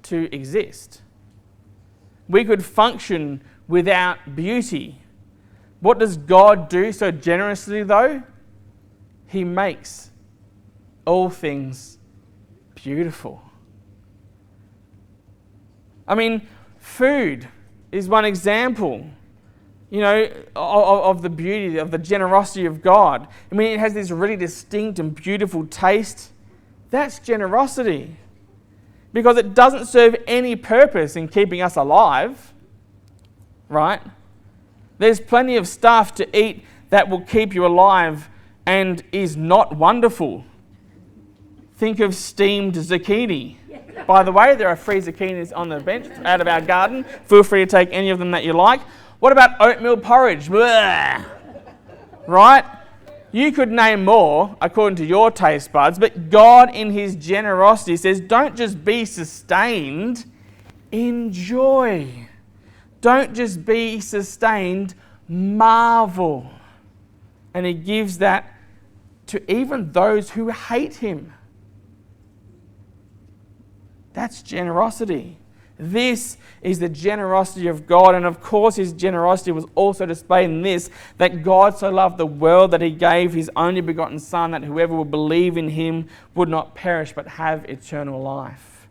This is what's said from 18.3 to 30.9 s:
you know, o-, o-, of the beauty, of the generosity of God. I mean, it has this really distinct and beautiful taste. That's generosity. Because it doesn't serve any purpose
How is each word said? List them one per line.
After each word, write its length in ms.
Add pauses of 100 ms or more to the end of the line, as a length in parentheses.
you 100
know, 280 (280)
o-, 280
o-, 260
of 120
the 80
beauty, 480
of 120
the 80
generosity 680
of 160
God. 460 (220)
I 40
mean, 180
it 80
has 140
this 160
really 260
distinct 640
and 160
beautiful 520
taste. 680 (580)
That's 280
generosity. 1000 (960)
Because 240
it 180
doesn't 320
serve 300 (100)
any 300
purpose 580